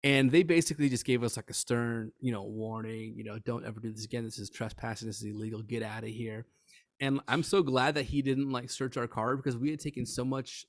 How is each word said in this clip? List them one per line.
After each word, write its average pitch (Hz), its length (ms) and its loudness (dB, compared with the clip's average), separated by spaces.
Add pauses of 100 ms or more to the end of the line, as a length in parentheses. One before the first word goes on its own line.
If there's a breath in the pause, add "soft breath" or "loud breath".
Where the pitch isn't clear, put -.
And 135 280 8
they 165 120 8
basically 160 460 4
just 123 160 0
gave 123 180 4
us, 117 120 0
like, - 140 -8
a - 40 -10
stern, 117 640 0
you 127 120 0
know, 104 120 -2
warning, 110 720 -6
you 113 80 -10
know, 104 160 -8
Don't 117 260 -4
ever 110 140 -8
do 113 120 -6
this 107 140 -10
again. 117 180 -4
This 110 140 -8
is 101 120 -8
trespassing. 113 580 -6
This 110 140 -8
is 107 120 -6
illegal. 107 280 -6
Get 113 200 -4
outta 110 260 -6
here. 110 380 -6 (540 soft breath)
And 139 280 2
I'm 143 160 4
so 196 180 4
glad 135 340 4
that 147 80 0
he 143 180 0
didn't, 135 300 0
like, 123 180 -4
search - 280 -4
our 120 100 -2
car 117 280 0
because 135 220 -2
we 135 140 0
had 156 80 -4
taken 131 260 -6
so - 180 -4
much 131 460 -4